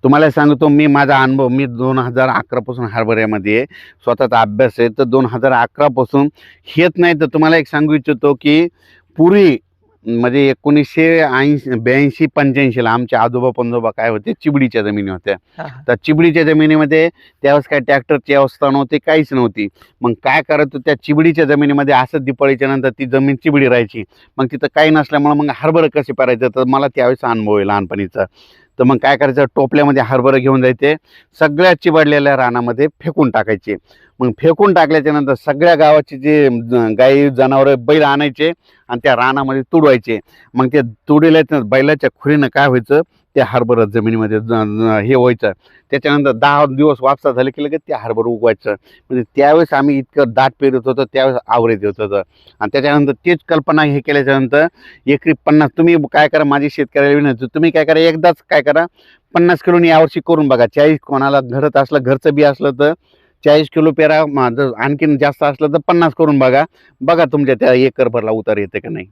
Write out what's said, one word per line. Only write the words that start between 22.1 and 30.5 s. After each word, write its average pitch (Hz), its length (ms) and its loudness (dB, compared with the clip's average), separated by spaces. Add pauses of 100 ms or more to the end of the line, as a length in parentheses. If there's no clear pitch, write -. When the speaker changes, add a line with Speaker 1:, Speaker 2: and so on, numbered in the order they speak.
Speaker 1:
दिपाळीच्या 135 500 -2
नंतर 135 220 -2
ती 131 160 -8
जमीन 135 300 0
चिबडी 143 320 0
राहायची, 117 360 -2 (320)
मग 131 160 -2
तिथं 143 220 -6
काही 156 160 2
नसल्यामुळं 147 460 0
मग 147 180 -2
हरभरं 160 400 0
कसे 143 180 -4
पेरायचं, 123 360 0
तर 131 180 -2
मला 135 220 0
त्यावेळेस 127 360 -2
अनुभव 110 320 -2
आहे 98 100 0
लहानपणीचा. 101 580 -4 (540)
तर 127 60 0
मग 131 120 2
काय 139 200 0
करायचं, 135 280 0
टोपल्यामध्ये 139 580 0
हरभरं 131 360 0
घेऊन 131 240 0